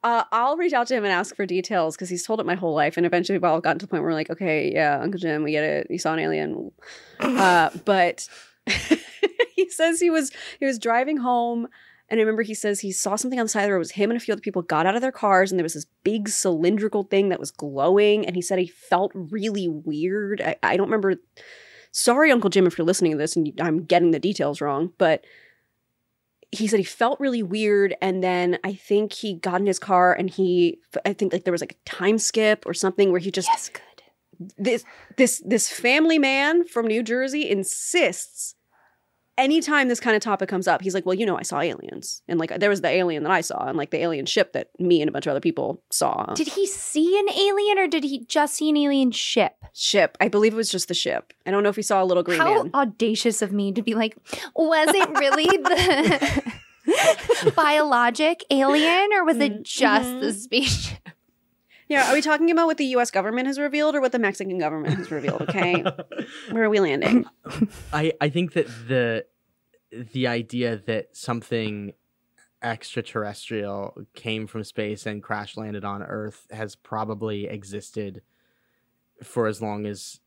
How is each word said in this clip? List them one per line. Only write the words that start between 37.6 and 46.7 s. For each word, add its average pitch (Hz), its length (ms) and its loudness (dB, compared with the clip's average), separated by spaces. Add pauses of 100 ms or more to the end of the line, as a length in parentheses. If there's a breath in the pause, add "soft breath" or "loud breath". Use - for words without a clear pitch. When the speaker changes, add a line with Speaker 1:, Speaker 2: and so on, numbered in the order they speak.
Speaker 1:
anytime 285 500 2
this 240 120 0
kind 226 140 2
of 214 60 2
topic 196 300 -2
comes 185 180 0
up, 165 140 2
he's 185 100 -4
like, 180 140 -2
"Well, 185 80 2
you 202 100 -2
know, 185 140 0
I - 60 -8
saw 147 180 -4
aliens." - 680 -8
And, 170 100 0
like, 160 220 -4
there 202 80 2
was 196 140 0
the 170 60 0
alien 165 340 0
that 156 100 0
I 175 80 2
saw - 280 -6
and, 143 100 -4
like, 147 120 -4
the 160 120 -4
alien 165 240 -2
ship - 260 0
that - 160 -6 (100)
me 175 220 4
and 151 80 0
a - 40 -4
bunch 139 140 -6
of 156 40 -2
other 143 100 0
people 156 480 -4
saw. - 460 -2
Speaker 2:
Did 302 140 -4
he 392 180 -2
see 359 520 0